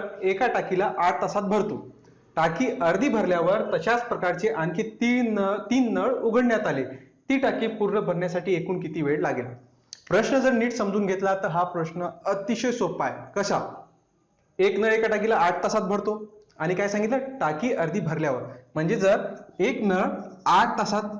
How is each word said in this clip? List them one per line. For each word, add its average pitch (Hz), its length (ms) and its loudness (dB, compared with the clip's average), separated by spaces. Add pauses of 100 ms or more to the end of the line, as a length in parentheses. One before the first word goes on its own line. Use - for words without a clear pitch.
(220)
एका 190 260 2
टाकीला 190 500 0
आठ 180 240 2
तासात 202 200 -2
भरतो. 196 460 -2 (480)
टाकी 165 460 0
अर्धी 196 280 2
भरल्यावर 185 680 2
तशाच 240 300 0
प्रकारचे 180 420 0
आणखी 165 340 -2
तीन 233 500 0
न-, 202 240 0
तीन 240 360 2
नळ 196 200 2
उघडण्यात 226 540 2
आले. 135 160 0 (460)
ती 269 80 4
टाकी 247 300 0
पूर्ण 208 320 0
भरण्यासाठी 175 540 -2
एकूण 170 260 -2
किती 160 220 -4
वेळ 147 180 0
लागेल? 127 260 -2 (640)
प्रश्न 214 300 4
जर 254 120 4
नीट 240 200 2
समजून 202 340 0
घेतला 190 300 0
तर 190 120 -4
हा 175 160 0
प्रश्न 175 440 -4 (180)
अतिशय 214 460 -2
सोपा 165 340 -2
आहे. - 360 -6
कसा? - 400 -4 (800)
एक 202 200 4
नळ 220 80 2
एका 220 200 2
टाकीला 214 280 2
आठ 175 280 2
तासात 214 180 0
भरतो. 208 600 -4 (220)
आणि 170 140 0
काय 202 120 0
सांगितलं? 208 300 0 (220)
टाकी 165 340 0
अर्धी 165 260 0
भरल्यावर. 151 420 -2 (340)
म्हणजे 170 200 0
जर 196 260 4 (380)
एक 226 240 0
नळ 190 180 2 (460)
आठ 208 320 4
तासात 208 240 -2 (160)